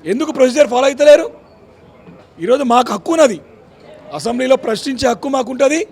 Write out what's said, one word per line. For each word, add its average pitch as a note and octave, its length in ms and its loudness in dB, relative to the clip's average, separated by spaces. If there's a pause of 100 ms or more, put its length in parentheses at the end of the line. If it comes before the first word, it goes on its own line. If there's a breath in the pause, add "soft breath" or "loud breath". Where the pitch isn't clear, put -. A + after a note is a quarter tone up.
ఎందుకు C#4 260 -4
ప్రొసీజర్ B3+ 360 2
ఫాలో B3 180 0
అవుతలేరు? D4 440 4 (1080)
ఈరోజు A#3+ 220 0
మాకు A#3+ 300 2
హక్కు G#3 200 -6
ఉన్నది, C#4 280 2 (720)
అసెంబ్లీలో A#3+ 420 -2
ప్రశ్నించే B3+ 520 -6
హక్కు A#3+ 200 -4
మాకుంటుంది. C4+ 640 -2